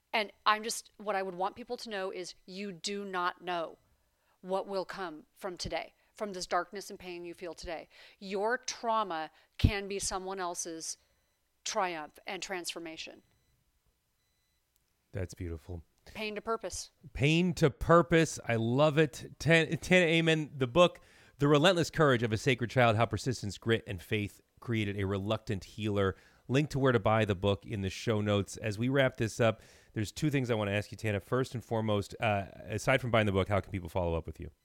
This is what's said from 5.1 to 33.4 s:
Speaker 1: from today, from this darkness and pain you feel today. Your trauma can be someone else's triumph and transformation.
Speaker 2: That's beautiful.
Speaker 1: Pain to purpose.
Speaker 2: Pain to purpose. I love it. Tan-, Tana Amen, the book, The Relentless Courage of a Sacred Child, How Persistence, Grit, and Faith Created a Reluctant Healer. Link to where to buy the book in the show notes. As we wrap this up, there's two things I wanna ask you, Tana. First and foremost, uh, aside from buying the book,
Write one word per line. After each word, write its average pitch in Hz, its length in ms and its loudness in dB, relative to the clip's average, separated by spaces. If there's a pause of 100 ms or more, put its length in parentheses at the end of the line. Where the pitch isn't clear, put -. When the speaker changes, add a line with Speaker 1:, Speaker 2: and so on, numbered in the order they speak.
Speaker 1:
from 185 200 -8
today, - 360 -6 (220)
from 208 180 -8
this 180 140 -8
darkness 185 420 -2
and 196 120 -14
pain 175 240 -12
you 170 100 -12
feel 170 180 -10
today. 165 360 -10 (320)
Your 202 380 -2
trauma 202 720 -4 (280)
can 202 300 2
be 196 100 -6
someone 185 400 -6
else's 175 600 -8 (680)
triumph 175 640 -4
and 185 120 -8
transformation. 170 840 -10 (1900)
Speaker 2:
That's 95 220 -8
beautiful. 82 480 -10 (320)
Speaker 1:
Pain 214 220 -6
to 208 40 -6
purpose. - 500 -6 (220)
Speaker 2:
Pain 165 420 4
to 147 160 4
purpose. 165 760 4
I 120 80 0
love 131 440 4
it. 151 420 0
Tan-, 165 380 4
Tana 180 280 4
Amen, 160 500 2
the 131 120 0
book, 170 320 4 (400)
The 143 80 4
Relentless 160 420 6
Courage 135 320 4
of 110 100 0
a 110 40 0
Sacred 123 340 0
Child, 117 260 6
How 117 100 4
Persistence, 107 520 -4
Grit, 113 300 0
and 95 120 -8
Faith 104 400 -4 (200)
Created 104 400 -2
a 98 60 0
Reluctant 101 580 -4
Healer. 101 500 0 (340)
Link 139 220 2
to 139 80 -4
where 131 140 4
to 117 80 6
buy 110 240 4
the 101 100 0
book 98 320 0
in 104 140 -6
the 95 100 -2
show 107 300 -2
notes. 101 380 0
As 107 200 -6
we 120 100 -2
wrap 131 280 2
this 113 240 -4
up, 113 220 2 (320)
there's 107 180 -4
two 156 180 -2
things 131 180 0
I 120 60 2
wanna 104 160 0
ask 104 220 -2
you, 101 40 -14
Tana. 107 220 -2
First 123 360 -2
and 117 100 -6
foremost, 110 560 0
uh, 101 240 0 (240)
aside 131 320 0
from 120 100 -4
buying 107 160 4
the 101 60 2
book, 95 160 2